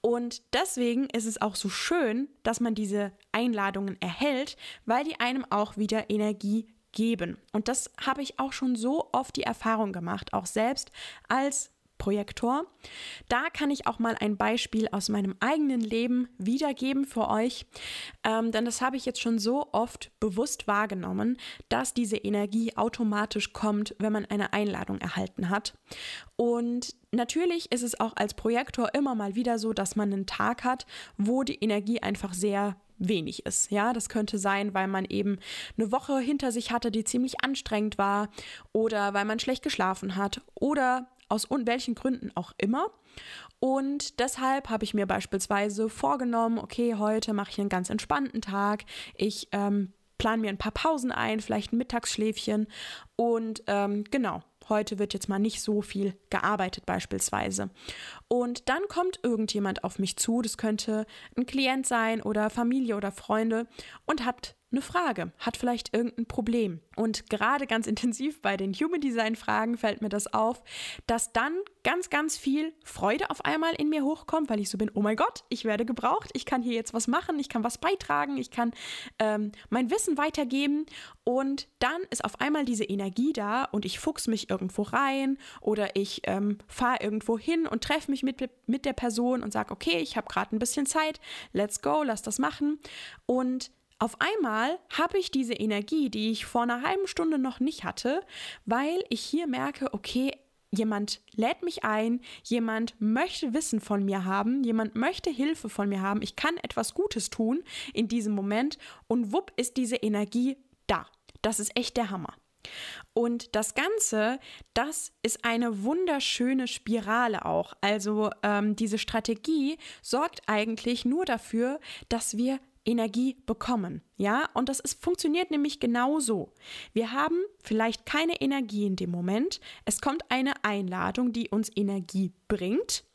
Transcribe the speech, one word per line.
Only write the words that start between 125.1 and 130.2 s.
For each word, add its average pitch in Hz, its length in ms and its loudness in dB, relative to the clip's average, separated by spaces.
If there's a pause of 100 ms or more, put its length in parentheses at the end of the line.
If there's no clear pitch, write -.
nämlich 294 300 0
genauso. 240 720 2 (400)
Wir 226 200 0
haben 311 240 2 (260)
vielleicht 220 440 0
keine 330 340 2
Energie 233 460 2
in 190 100 2
dem 180 140 -2
Moment. 190 500 2 (240)
Es - 160 0
kommt 294 300 0